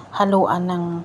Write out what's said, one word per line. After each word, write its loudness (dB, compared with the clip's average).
haluan 2
ng, -2